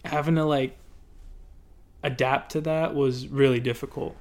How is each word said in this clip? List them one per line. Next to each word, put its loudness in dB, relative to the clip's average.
having 0
to, 2
like, 0
adapt 0
to -2
that 0
was 0
really 4
difficult. -6